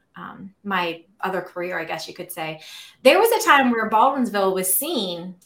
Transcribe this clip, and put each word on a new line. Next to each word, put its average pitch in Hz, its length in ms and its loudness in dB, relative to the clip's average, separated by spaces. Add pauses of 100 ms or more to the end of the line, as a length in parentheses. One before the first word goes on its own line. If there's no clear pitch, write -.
(140)
um, 185 480 -16
my 175 400 -4 (200)
other 185 180 -4
career, 175 400 -8
I 160 40 -8
guess 165 220 -10
you 175 80 -14
could 175 160 -14
say, 156 300 -10 (420)
there 311 160 8
was 453 140 4
a - 120 0
time 277 260 6
where 220 180 -2
Baldwinsville 220 640 2
was 185 180 -2
seen 185 600 -4 (120)